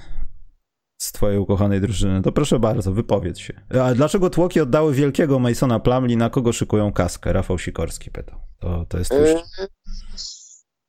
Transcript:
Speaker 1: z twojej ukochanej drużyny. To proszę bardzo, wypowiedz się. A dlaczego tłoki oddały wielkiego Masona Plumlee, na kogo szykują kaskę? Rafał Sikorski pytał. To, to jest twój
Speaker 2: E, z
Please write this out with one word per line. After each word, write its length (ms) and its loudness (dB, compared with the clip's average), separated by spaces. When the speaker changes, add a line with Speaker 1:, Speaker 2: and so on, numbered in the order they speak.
Speaker 1:
z 120 -10
twojej 260 2
ukochanej 420 2
drużyny. 420 0
To 100 0
proszę 260 2
bardzo, 340 0
wypowiedz 460 -2
się. 220 -16
A 120 2
dlaczego 360 2
tłoki 300 2
oddały 320 2
wielkiego 460 2
Masona 420 2
Plumlee, 360 2
na 140 2
kogo 220 0
szykują 400 0
kaskę? 400 -2
Rafał 260 0
Sikorski 520 -8
pytał. 280 -14
To, 280 -4
to 100 -6
jest 120 -2
twój 160 4
Speaker 2:
E, 160 2
z 500 -18